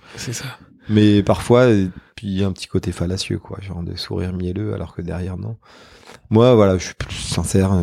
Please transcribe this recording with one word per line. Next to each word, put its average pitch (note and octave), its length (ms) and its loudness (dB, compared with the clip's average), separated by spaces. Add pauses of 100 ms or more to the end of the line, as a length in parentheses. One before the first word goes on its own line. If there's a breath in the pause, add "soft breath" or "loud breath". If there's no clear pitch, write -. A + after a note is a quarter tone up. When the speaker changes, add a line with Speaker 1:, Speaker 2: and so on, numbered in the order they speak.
(180)
Speaker 1:
C'est - 160 -10
ça. - 120 -12 (420)
Speaker 2:
Mais G#2 360 4
parfois, A#2+ 460 4
et G2 200 2 (260 loud breath)
puis - 120 -12
il F#2+ 120 -4
y G2+ 40 0
a G2 40 0
un F#2+ 40 -2
petit - 160 -12
côté F2+ 240 -4
fallacieux, F2+ 480 -4
quoi, - 220 -14
genre F2+ 200 -12
des F2+ 160 -10
sourires F2+ 360 -6
mielleux, F#2 420 -6
alors F#2+ 180 -10
que - 80 -12
derrière, F2 360 -8
non. A2 200 -10 (720 loud breath)
Moi, A#2 240 6
voilà, G2 240 6
je E2+ 80 -6
suis - 100 -12
plus - 200 -10
sincère, F#2+ 560 0 (120)